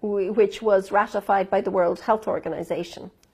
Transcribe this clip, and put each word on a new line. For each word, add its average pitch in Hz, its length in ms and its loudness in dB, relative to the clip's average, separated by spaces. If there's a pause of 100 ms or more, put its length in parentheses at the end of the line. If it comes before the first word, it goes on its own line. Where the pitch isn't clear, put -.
wh-, 202 340 -2
which 208 280 2
was 196 300 2
ratified 202 580 0
by 196 100 2
the 196 120 -2
World 175 280 2
Health 220 280 0
Organization. 170 840 -6 (240)